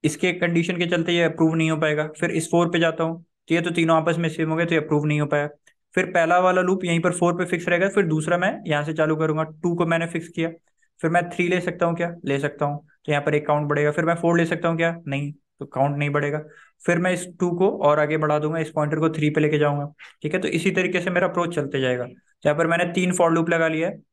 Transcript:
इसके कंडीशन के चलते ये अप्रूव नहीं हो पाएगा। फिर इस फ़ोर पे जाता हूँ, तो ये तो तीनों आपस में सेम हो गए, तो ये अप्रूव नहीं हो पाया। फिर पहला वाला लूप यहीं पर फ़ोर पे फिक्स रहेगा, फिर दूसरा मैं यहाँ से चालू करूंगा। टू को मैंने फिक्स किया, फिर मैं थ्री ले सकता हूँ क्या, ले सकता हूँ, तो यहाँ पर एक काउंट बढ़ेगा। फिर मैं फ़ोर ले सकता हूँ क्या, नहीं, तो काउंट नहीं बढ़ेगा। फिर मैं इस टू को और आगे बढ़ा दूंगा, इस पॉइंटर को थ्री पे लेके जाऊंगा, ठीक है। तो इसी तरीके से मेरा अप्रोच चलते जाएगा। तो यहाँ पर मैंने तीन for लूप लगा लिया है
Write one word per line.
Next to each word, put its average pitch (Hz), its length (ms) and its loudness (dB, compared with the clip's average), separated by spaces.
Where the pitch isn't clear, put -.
इसके 175 300 0
कंडीशन 170 440 0
के 175 100 0
चलते 170 260 0
ये 170 100 2
अप्रूव 160 320 2
नहीं 160 160 2
हो 156 60 0
पाएगा। 151 300 0
फिर 175 120 -2
इस 160 200 -4
फ़ोर 170 180 4
पे 170 100 0
जाता 165 240 2
हूँ, 165 200 -6
तो 160 80 2
ये 170 60 2
तो 175 100 -4
तीनों 165 260 2
आपस 160 200 2
में 165 120 0
सेम 160 200 -2
हो 160 60 0
गए, 165 100 0
तो 165 100 0
ये 156 60 2
अप्रूव 151 240 0
नहीं 151 160 0
हो 151 60 0
पाया। 147 220 0
फिर 185 100 2
पहला 175 340 4
वाला 185 220 4
लूप 185 240 0
यहीं 170 160 2
पर 175 120 2
फ़ोर 175 240 2
पे 180 80 -2
फिक्स 170 220 -4
रहेगा, 180 220 2
फिर 196 160 2
दूसरा 156 320 0
मैं 185 140 0
यहाँ 147 160 0
से 160 100 -4
चालू 156 220 2
करूंगा। 156 280 0
टू 170 320 -4
को 170 100 0
मैंने 165 220 0
फिक्स 170 200 -8
किया, 165 220 -4
फिर 165 120 -2
मैं 175 180 2
थ्री 175 180 -2
ले 180 140 2
सकता 175 240 -2
हूँ 165 100 0
क्या, 170 180 -4
ले 139 140 0
सकता 147 260 -2
हूँ, 147 120 -4
तो 156 60 -2
यहाँ 143 140 0
पर 147 100 0
एक 147 120 0
काउंट 147 220 0
बढ़ेगा। 147 220 2
फिर 156 140 0
मैं 170 100 2
फ़ोर 170 220 2
ले 170 80 2
सकता 170 220 -2
हूँ 165 100 0
क्या, 170 180 0
नहीं, 143 240 -4
तो 135 60 -10
काउंट 143 320 -2
नहीं 147 120 -2
बढ़ेगा। 147 300 -2
फिर 175 140 2
मैं 185 140 0
इस 175 120 -6
टू 175 180 2
को 190 120 4
और 147 200 4
आगे 151 180 0
बढ़ा 151 220 0
दूंगा, 156 200 -2
इस 156 100 -4
पॉइंटर 151 300 -2
को 160 100 2
थ्री 151 200 0
पे 151 120 0
लेके 151 160 2
जाऊंगा, 147 340 0
ठीक 151 120 -6
है। 185 60 -2
तो - 100 -4
इसी 180 220 0
तरीके 180 300 -2
से 180 80 -4
मेरा 180 180 0
अप्रोच 170 280 -2
चलते 139 260 -4
जाएगा। 123 240 0
तो - 80 -16
यहाँ 151 120 2
पर 165 100 0
मैंने 170 260 2
तीन 180 200 0
for 170 180 4
लूप 165 180 2
लगा 165 180 2
लिया 160 220 -2
है - 80 -12